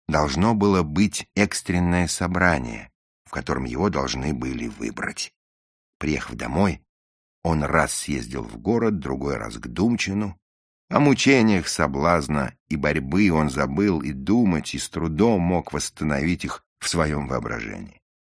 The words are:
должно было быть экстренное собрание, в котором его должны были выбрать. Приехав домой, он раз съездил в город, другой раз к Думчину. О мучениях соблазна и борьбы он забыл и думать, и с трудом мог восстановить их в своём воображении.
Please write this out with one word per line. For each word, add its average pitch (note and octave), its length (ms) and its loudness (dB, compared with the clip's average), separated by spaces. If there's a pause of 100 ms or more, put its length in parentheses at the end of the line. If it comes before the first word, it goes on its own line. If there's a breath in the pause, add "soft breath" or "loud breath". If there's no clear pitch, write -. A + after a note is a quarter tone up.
должно D2+ 460 2
было G2 300 4
быть D#2+ 520 0
экстренное F2+ 720 0
собрание, E2+ 840 -2 (340)
в - 60 -20
котором C2 340 -4
его C#2 240 0
должны C#2 440 -2
были B1 340 -4
выбрать. - 640 -8 (640)
Приехав C#2+ 380 -4
домой, C#2+ 500 -2 (580)
он D#2+ 200 2
раз D2 300 2
съездил B1 500 -6
в A1 140 -14
город, G#2+ 420 0
другой C2+ 380 -4
раз G#1+ 200 -10
к A1 100 -12
Думчину. G2 720 -2 (500)
О - 100 2
мучениях A#2+ 680 6
соблазна C#2+ 840 0 (140)
и D#2+ 80 -4
борьбы D2+ 560 2
он D#2 180 2
забыл D2 520 0
и C#2+ 100 -4
думать, E2+ 640 0
и - 20 -6
с - 100 -6
трудом E2+ 540 0
мог F2 320 0
восстановить D2+ 720 -2
их - 200 -10 (200)
в - 40 -4
своём D2+ 380 0
воображении. A1 720 -8 (360)